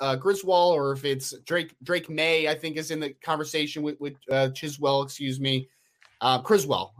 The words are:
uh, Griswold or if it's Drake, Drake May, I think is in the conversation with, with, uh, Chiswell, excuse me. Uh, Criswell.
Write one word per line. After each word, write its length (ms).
uh, 160
Griswold 580
or 160
if 140
it's 280
Drake, 360
Drake 280
May, 400
I 60
think 220
is 140
in 80
the 120
conversation 600
with, 160
with, 140
uh, 240
Chiswell, 520
excuse 340
me. 300
Uh, 200
Criswell. 580